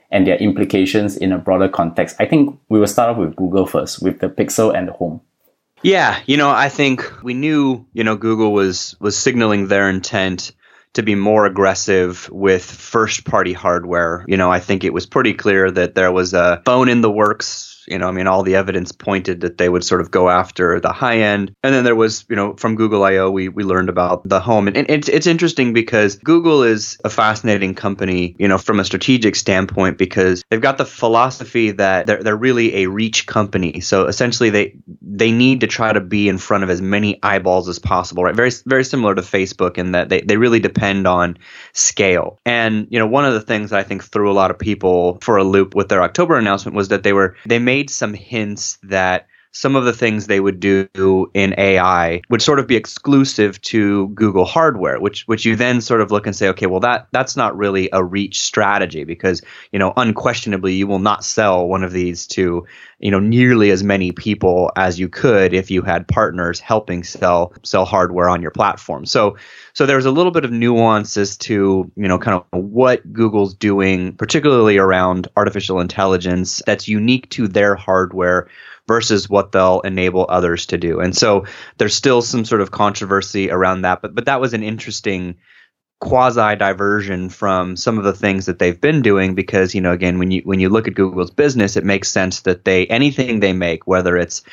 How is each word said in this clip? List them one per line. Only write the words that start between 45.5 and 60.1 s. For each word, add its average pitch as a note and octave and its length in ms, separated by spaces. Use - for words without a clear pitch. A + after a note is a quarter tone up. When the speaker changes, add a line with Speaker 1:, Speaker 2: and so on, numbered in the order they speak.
Speaker 2:
with F#2+ 140
their F#2+ 120
October D#3+ 360
announcement G2+ 400
was G2 100
that G2 160
they G2+ 80
were, G2 240
they A#2 140
made B2 140
some G#2 240
hints G#2 720
that F#2 420
some C#3 200
of C3 100
the A#2+ 80
things G#2+ 320
they G2 140
would F#2+ 200
do F#2+ 760
in G2 240
A G2 180
I F2 520
would A2+ 120
sort D3 160
of C3 80
be B2 100
exclusive A2 840
to G2+ 480
Google G2 360
hardware, G2+ 540
which, G2+ 280
which A2 180
you A2 100
then B2 240
sort A2+ 220
of G2+ 100
look G#2 140
and G#2 100
say, G2+ 140
"Okay, F#2 160
well, F#2 140
that, A#2+ 320
that's C3 260
not A2+ 180
really G2 380
a F#2+ 100
reach F#2+ 380
strategy G2 640
because, E2+ 400
you G2+ 60
know, G2 180
unquestionably G#2+ 800